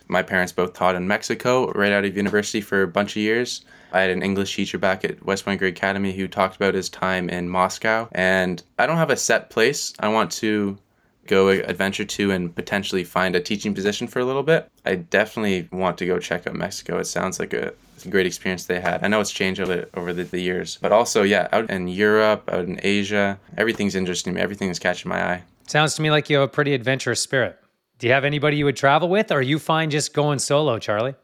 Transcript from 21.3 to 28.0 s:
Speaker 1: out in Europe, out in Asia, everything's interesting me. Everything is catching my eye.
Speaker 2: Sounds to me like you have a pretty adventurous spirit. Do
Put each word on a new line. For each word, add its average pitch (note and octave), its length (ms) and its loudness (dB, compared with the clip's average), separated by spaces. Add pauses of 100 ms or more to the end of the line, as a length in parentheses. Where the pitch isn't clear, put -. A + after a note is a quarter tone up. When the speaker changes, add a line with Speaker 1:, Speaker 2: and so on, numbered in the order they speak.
Speaker 1:
out A2 180 0
in F#2 180 -4
Europe, G#2 600 2
out F2+ 140 -2
in F2 180 -6
Asia, G2+ 560 0 (180)
everything's G#2 380 0
interesting F2+ 400 -2
me. F#2 60 -2
Everything G2 300 -2
is E2+ 80 -6
catching F2+ 300 -2
my F2+ 140 -2
eye. F2+ 200 -2 (240)
Speaker 2:
Sounds D3+ 280 2
to D#3 80 -4
me D#3 80 0
like D3+ 180 0
you D3 80 2
have C#3 120 2
a - 40 -16
pretty D3 220 0
adventurous B2+ 460 -2
spirit. A#2 360 -2 (420)
Do A#2+ 100 -2